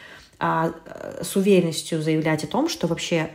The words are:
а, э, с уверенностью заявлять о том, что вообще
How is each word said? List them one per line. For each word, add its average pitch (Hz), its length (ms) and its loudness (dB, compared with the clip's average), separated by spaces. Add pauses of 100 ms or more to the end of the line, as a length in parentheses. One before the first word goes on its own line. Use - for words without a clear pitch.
(400)
а, 165 340 0 (120)
э, - 380 -12
с - 120 -8
уверенностью 170 640 4
заявлять 156 420 2
о 151 40 -6
том, 262 200 0
что - 200 -2
вообще 160 480 0